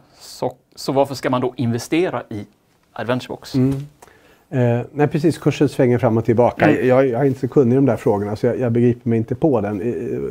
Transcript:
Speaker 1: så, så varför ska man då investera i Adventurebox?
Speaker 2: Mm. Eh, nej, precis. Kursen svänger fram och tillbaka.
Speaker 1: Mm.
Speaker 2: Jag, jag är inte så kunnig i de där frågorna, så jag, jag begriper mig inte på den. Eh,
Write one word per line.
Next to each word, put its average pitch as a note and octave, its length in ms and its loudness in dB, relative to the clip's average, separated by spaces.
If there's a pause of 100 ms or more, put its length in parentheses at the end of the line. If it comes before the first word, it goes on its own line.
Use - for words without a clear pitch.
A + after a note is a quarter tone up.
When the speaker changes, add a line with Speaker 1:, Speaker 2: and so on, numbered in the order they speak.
(180)
Speaker 1:
så, - 340 -8 (220)
så - 180 -6
varför C3+ 220 2
ska C#3 160 -4
man B2+ 100 0
då B2 160 -2
investera B2 720 -2
i G#2 180 -12 (460)
Adventurebox? - 640 -6
Speaker 2:
Mm. C3+ 200 2 (760)
Eh, A#2+ 300 0 (120)
nej, C#3+ 160 0
precis. D3 300 0
Kursen D3 300 0
svänger B2 300 2
fram A2+ 200 2
och A2 60 -2
tillbaka. A2+ 460 2
Speaker 1:
Mm. A2 180 2
Speaker 2:
Jag, C3 180 4
jag A#2+ 140 -2
är C#3+ 40 2
inte C3+ 160 0
så B2+ 80 -4
kunnig B2 240 4
i - 20 4
de C#3 120 4
där A2+ 100 2
frågorna, G#2 400 -2
så - 100 0
jag, A#2 140 0
jag B2 120 0
begriper A#2+ 380 2
mig A2+ 80 2
inte A2+ 160 -4
på B2+ 260 2
den. G2+ 200 -4
Eh, A#2+ 380 -4 (120)